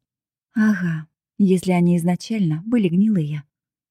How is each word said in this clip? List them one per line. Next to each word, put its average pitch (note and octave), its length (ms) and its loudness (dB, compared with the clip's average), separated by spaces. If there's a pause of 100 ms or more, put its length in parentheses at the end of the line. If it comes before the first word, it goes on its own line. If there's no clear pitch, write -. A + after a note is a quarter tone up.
(540)
«Ага, F3+ 540 -2 (300)
если F#3 340 2
они F3 260 2
изначально F3 680 -2
были A3+ 240 0
гнилые». E3 540 0 (480)